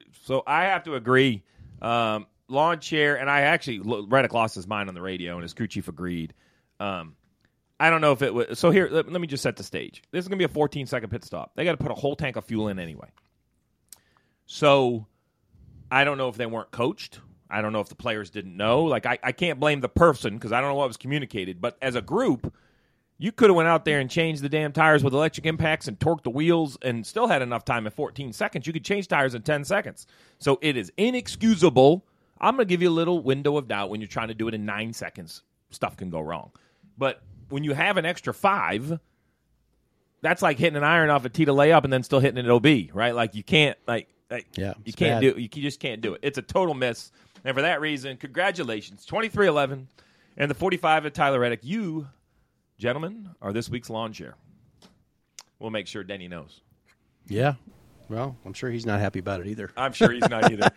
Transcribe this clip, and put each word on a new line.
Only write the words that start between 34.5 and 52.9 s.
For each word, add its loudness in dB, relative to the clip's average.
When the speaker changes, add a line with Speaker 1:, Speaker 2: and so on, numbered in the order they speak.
Speaker 1:
in -6
nine -6
seconds. -14
Stuff -6
can -10
go -6
wrong. -8
But -2
when -6
you -2
have 0
an -2
extra -4
five, -2
that's 0
like 2
hitting 2
an 0
iron 4
off 4
a -4
tee 2
to 4
lay 6
up 8
and 0
then 2
still 2
hitting 4
an 2
O 8
B, 6
right? 0
Like, 0
you -10
can't, 4
like, -2
like, -10
Speaker 2:
Yeah, -4
Speaker 1:
you -20
Speaker 2:
it's -12
Speaker 1:
can't 2
Speaker 2:
bad. 4
Speaker 1:
do, -8
you -8
just -8
can't -8
do -4
it. -14
It's -4
a -8
total 0
miss. -4
And -4
for 0
that 0
reason, -6
congratulations, -6
twenty-three 0
eleven 0
and -2
the -2
forty-five 2
of -6
Tyler 2
Reddick. 0
You, -6
gentlemen, -6